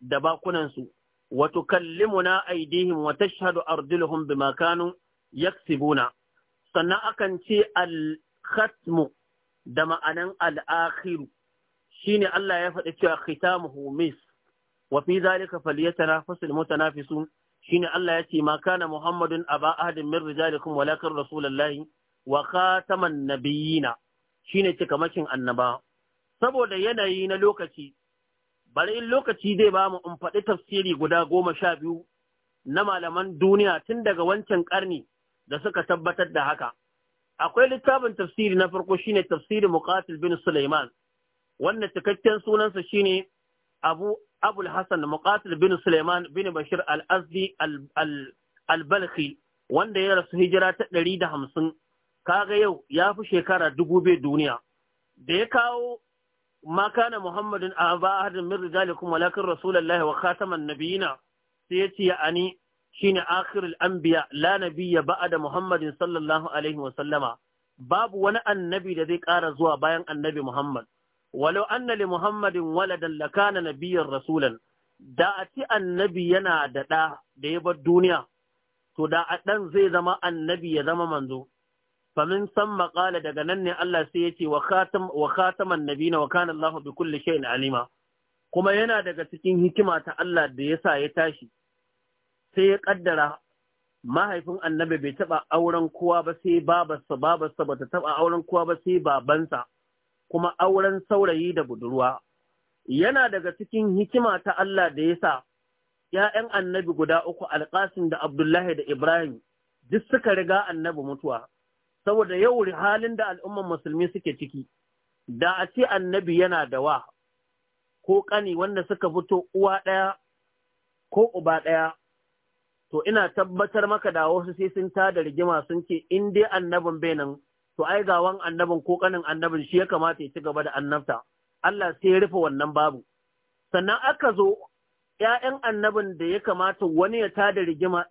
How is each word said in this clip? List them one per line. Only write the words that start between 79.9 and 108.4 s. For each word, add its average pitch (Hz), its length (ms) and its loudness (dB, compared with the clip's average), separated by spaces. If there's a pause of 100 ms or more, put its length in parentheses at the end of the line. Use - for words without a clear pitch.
zama 180 320 0
annabi 165 500 -4
ya 147 100 0
zama 170 220 0
manzo. 135 420 -6 (680)
Famin 185 400 0
samma 208 400 0
qala, 180 240 0
daga 151 240 -6
nan 185 200 -4
ne 180 80 -2
Allah 170 420 -2
sai 175 80 -4
ya 170 100 -2
ce, 165 160 -6
"Wa 147 140 0
khatam-, 185 520 -2
wa 147 220 0
khataman 185 480 0
nabiyina 151 380 -2
wa 147 80 -2
kana 175 240 0
Allahu 160 260 -2
bi 139 160 -12
kulli 156 240 -4
shay'in 156 240 0
alima." 127 460 -2 (640)
Kuma 185 180 2
yana 214 320 2
daga 165 240 -8
cikin 185 320 0
hikima 180 420 4
ta 156 160 -12
Allah 170 300 0
da 131 160 -8
ya 151 180 0
sa 160 140 2
ya 143 140 -2
tashi, 156 420 -2 (1040)
sai 196 160 6
ya 202 60 2
ƙaddara 170 600 0 (680)
mahaifin 175 580 -2
annabi 160 340 0
bai 143 140 -6
taɓa 160 400 -2
auren 170 380 2
kowa 170 340 2
ba 165 180 -4
sai 170 200 4
babarsa, 156 580 0
babarsa 156 480 0
bata 139 180 -6
taɓa 151 320 -4
auren 170 260 2
kowa 170 220 0
ba 165 100 0 (100)
sai 185 140 2
babansa, 147 640 0 (640)
kuma 170 260 0
auren 190 520 4
saurayi 180 440 4
da 160 100 0
budurwa. 123 560 -2 (680)
Yana 240 420 4
daga 185 280 -4
cikin 214 420 0
hikima 208 420 2
ta 190 160 -2
Allah 190 320 2
da 143 120 -6
ya 165 180 2
sa 139 240 0 (720)
ƴaƴan 208 380 0
annabi 185 440 -2
guda 160 320 2
uku, 175 160 -10
Alƙasim 170 640 -2
da 156 140 -4
Abdullahi 156 520 0